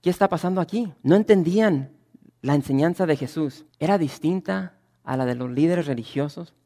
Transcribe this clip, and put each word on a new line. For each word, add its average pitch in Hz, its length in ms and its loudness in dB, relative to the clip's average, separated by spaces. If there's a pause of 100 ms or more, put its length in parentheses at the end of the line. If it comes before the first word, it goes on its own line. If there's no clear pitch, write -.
¿Qué 180 80 0
está 185 180 2
pasando 185 320 -2
aquí?". 196 320 -4 (120)
No 156 120 6
entendían 190 760 4 (500)
la 139 140 0
enseñanza 147 500 0
de 151 120 0
Jesús. 147 480 -6 (120)
Era 185 220 0
distinta 180 760 -4 (300)
a 131 140 -6
la 131 80 -2
de 123 100 -2
los 123 160 -8
líderes 160 340 0
religiosos. 143 680 -6 (100)